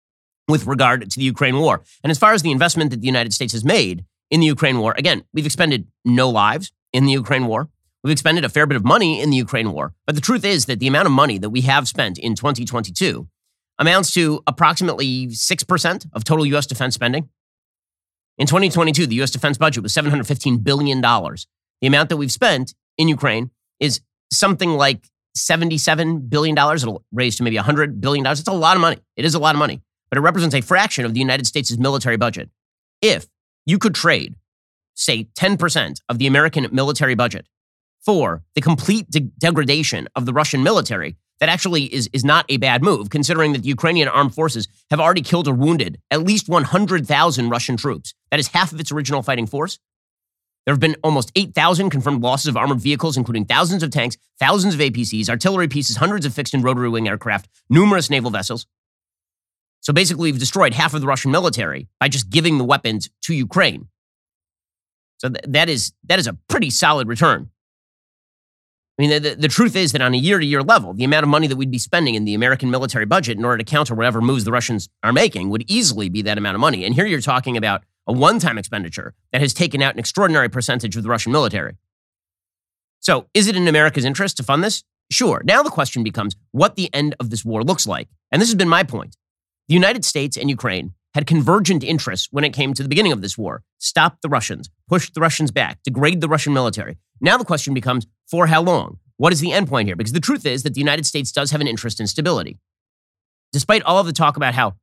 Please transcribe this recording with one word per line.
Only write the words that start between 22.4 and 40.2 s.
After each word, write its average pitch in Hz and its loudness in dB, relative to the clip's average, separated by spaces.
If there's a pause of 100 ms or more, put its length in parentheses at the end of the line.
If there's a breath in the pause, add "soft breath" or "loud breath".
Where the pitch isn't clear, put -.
in 160 2
Ukraine 127 0 (280)
is 143 -2 (280)
something 185 0
like 139 0 (300)
seventy-seven 160 0
billion 151 0
dollars. 147 2
It'll 110 -6
raise 120 -2
to 120 -2
maybe 113 0
a 104 -2
hundred 147 0
billion 139 0
dollars. 147 0
It's 190 -4
a 196 -2
lot 170 4
of 180 2
money. 165 2 (180)
It 120 -6
is 156 2
a 165 0
lot 151 2
of 147 0
money. 131 -2 (300)
But 123 0
it 139 0
represents 160 2
a 139 2
fraction 180 0
of 113 -4
the 123 0
United 131 0
States' 139 -4
military 127 0
budget. 104 -4 (520)
If 180 2 (360)
you 175 2
could 190 2
trade, 131 0 (600)
say, 113 -2 (120)
ten 196 2
percent 147 -2
of 120 -4
the 135 2
American 143 2
military 135 0
budget 117 -2 (520)
for 117 0 (120)
the 151 0
complete 190 0
de-, 156 0
degradation 143 -2
of 127 -4